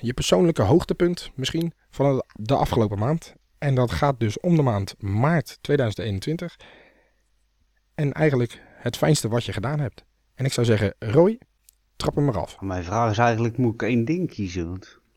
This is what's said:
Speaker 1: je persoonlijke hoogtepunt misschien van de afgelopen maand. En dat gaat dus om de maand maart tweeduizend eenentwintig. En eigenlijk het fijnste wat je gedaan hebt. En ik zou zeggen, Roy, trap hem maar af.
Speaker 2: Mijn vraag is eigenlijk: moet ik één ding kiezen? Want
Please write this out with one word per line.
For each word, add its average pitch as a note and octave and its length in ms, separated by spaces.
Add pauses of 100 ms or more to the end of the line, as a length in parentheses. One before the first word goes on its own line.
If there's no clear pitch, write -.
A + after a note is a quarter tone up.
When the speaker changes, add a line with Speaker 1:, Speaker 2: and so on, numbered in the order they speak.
Speaker 1:
je A#2 140
persoonlijke F3 480
hoogtepunt E3+ 720
misschien E3 380 (180)
van C3+ 420
de A2 240
afgelopen G#2 420
maand. C#3+ 360 (240)
En C#3 160
dat B2+ 160
gaat C3+ 300
dus A2 200
om F3 160
de D3+ 60
maand G#2 400
maart A#2+ 580
tweeduizend A#2+ 460
eenentwintig. D3+ 500 (1400)
En C#3+ 180
eigenlijk C#3 500 (140)
het - 200
fijnste D3+ 320
wat A#2 160
je - 80
gedaan C3 280
hebt. - 240 (300)
En C3 100
ik C3 80
zou A#2+ 140
zeggen, G#2 320
Roy, E3 400 (580)
trap - 180
hem D3 100
maar A#2+ 140
af. - 220
Speaker 2:
Mijn F#2 240
vraag A2 260
is G2+ 80
eigenlijk: A#2 380
moet A#2+ 180
ik A#2 80
één A#2 220
ding E3 260
kiezen? F2+ 380
Want F#2 300 (180)